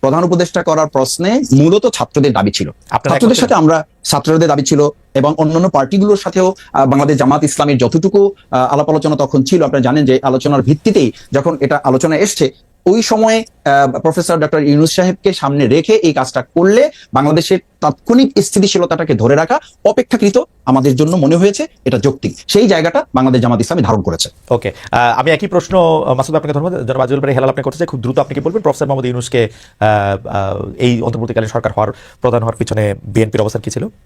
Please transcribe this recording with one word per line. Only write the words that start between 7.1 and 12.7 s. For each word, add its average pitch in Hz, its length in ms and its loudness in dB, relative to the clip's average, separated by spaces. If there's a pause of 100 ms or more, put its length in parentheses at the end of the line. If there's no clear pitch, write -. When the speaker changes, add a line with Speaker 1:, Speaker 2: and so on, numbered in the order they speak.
Speaker 1:
জামাত 143 260 2
ইসলামীর 143 340 -2
যতটুকু, 185 540 2 (200)
আহ, 127 220 0
আলাপ 147 160 0
আলোচনা 156 260 0
তখন 135 280 0
ছিল, 165 200 2
আপনারা 135 180 0
জানেন 135 240 2
যে 131 180 4
আলোচনার 135 380 0
ভিত্তিতেই 151 500 2 (200)
যখন 139 300 -2
এটা 143 220 -2
আলোচনায় 147 380 0
এসছে, 165 300 -2 (340)